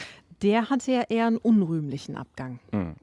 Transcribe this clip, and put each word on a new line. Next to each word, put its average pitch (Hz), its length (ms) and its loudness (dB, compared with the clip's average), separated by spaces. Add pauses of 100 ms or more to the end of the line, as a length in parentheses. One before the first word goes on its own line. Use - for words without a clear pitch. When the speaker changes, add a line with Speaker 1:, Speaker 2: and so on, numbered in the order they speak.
(420)
Speaker 1:
Der 214 260 2
hatte 262 240 0
ja 247 160 2
eher 226 180 0
einen 226 120 2
unrühmlichen 160 800 2
Abgang. 127 420 -12 (140)
Speaker 2:
Hm. 90 300 -2